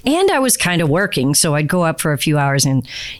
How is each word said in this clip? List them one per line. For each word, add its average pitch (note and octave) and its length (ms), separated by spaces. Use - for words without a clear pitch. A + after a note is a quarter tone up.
And F4+ 260
I D4+ 80
was C4 160
kind F3 260
of E3 60
working, C#3+ 480
so D3+ 200
I'd D3+ 120
go D#3 160
up D#3+ 160
for D#3 140
a C#3 40
few D3+ 200
hours C#3 280
and, C3+ 220